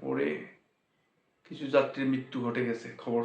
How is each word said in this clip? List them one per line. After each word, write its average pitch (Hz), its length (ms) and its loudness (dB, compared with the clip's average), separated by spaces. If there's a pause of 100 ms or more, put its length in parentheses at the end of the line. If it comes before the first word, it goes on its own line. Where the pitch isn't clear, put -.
পড়ে 67 280 0 (1200)
কিছু - 240 -10
যাত্রীর 139 420 4
মৃত্যু 131 320 -2
ঘটে 120 200 0
গেছে। 117 240 -4 (100)
খবর 117 260 0